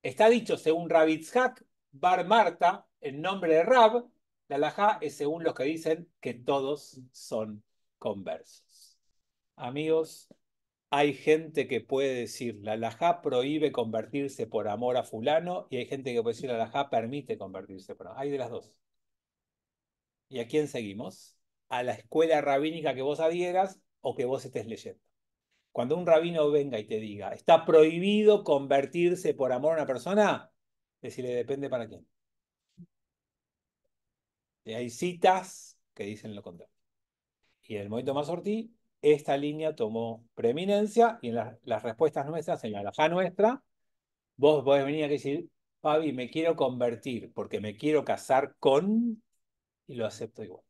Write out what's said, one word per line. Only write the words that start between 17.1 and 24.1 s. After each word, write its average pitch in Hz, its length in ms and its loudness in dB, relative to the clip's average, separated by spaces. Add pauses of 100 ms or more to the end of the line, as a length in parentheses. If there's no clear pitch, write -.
convertirse 95 560 -14
por 90 140 -18
amor". 98 120 -14
Hay 143 100 -6
de 143 80 -4
las 120 120 -6
dos. - 240 -14 (1500)
¿Y 127 120 -10
a 113 80 -8
quién 147 200 0
seguimos? 117 720 -12 (320)
A 123 120 -2
la 123 120 -4
escuela 160 480 2
rabínica 147 520 0
que 127 80 -8
vos 143 180 -2
adhieras 180 600 0 (220)
o 127 120 -4